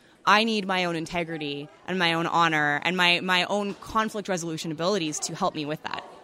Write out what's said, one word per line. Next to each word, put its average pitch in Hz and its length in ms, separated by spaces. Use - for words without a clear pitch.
I 208 160
need 214 240
my 185 180
own 175 100
integrity 160 720
and 185 100
my 170 160
own 165 140
honor 151 560
and 175 120
my, 175 260
my 180 240
own 202 280
conflict 214 560
resolution 165 420
abilities 165 500
to - 140
help 185 200
me 151 100
with 151 180
that, - 200